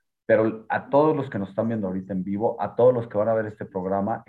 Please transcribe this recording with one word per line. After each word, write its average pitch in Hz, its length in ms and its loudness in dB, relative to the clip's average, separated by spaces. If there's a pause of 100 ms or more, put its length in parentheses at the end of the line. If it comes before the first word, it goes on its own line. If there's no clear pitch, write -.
(260)
Pero 110 420 2
a - 220 -4
todos 147 240 4
los 131 160 -4
que 110 80 -6
nos 98 120 -6
están 113 180 -2
viendo 110 180 -4
ahorita 92 260 -6
en 92 120 -4
vivo, 101 360 -4
a 101 140 -4
todos 127 180 6
los 117 160 -2
que - 80 -6
van 107 120 2
a 113 60 2
ver 110 120 -2
este 104 180 -10
programa, 98 640 -4